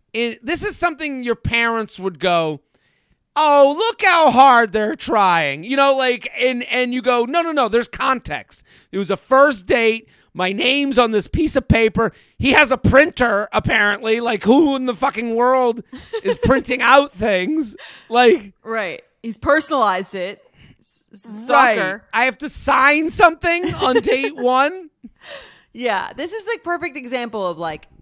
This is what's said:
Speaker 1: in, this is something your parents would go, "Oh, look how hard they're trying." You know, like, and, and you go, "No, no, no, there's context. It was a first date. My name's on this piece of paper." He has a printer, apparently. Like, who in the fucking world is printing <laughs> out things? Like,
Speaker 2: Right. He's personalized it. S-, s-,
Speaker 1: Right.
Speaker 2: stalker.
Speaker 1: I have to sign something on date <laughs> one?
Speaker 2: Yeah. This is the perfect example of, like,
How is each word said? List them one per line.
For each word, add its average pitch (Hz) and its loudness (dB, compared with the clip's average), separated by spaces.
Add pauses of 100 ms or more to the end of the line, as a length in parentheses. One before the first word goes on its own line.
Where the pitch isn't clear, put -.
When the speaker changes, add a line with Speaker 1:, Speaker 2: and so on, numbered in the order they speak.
(120)
Speaker 1:
in, 226 -4
this 302 -6
is 403 -6
something 294 -4
your 240 -4
parents 233 -4
would 185 -8
go, 165 -2 (760)
"Oh, 285 4
look 453 -2
how 339 4
hard 240 6
they're 214 -2
trying." 170 0
You 247 -4
know, 277 4
like, 254 -2
and, 247 -2
and 247 -2
you 254 -4
go, 240 2
"No, 311 -2
no, 330 -4
no, 262 0
there's 226 0
context. 233 -6 (260)
It 185 -6
was 196 -4
a 185 -2
first 262 2
date. 226 0 (240)
My 185 -4
name's 262 0
on 233 4
this 208 0
piece - -2
of 269 -2
paper." 226 2 (260)
He 170 2
has 285 4
a 254 0
printer, 240 2
apparently. 214 0
Like, 220 -4
who 277 4
in 254 -4
the 247 -4
fucking 233 -4
world 247 0 (400)
is 440 -2
printing 254 0
<laughs> - -
out 277 4
things? 208 -2 (340)
Like, 233 2 (100)
Speaker 2:
Right. 214 -8 (200)
He's 226 -12
personalized 254 0
it. 190 -10 (380)
S-, - -20
s-, 196 -20 (240)
Speaker 1:
Right. 254 4
Speaker 2:
stalker. 196 -6
Speaker 1:
I 233 0
have 240 -6
to 294 -10
sign 285 0
something 339 0
on 262 0
date 277 -2
<laughs> - -
one? 277 0 (840)
Speaker 2:
Yeah. 220 -4
This 330 -10
is 427 -12
the 453 -6
perfect 330 -8
example 240 -8
of, 170 -6
like, 160 -10 (140)